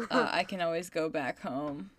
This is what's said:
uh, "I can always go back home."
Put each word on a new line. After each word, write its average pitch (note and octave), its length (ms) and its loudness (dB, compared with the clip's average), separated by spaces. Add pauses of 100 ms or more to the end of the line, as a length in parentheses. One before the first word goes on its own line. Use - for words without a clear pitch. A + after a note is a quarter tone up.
(100)
uh, B3 200 4
"I F3+ 140 2
can F#3+ 160 -4
always E3+ 300 0
go D#3+ 180 0
back C#3+ 320 -2
home." D3 580 -4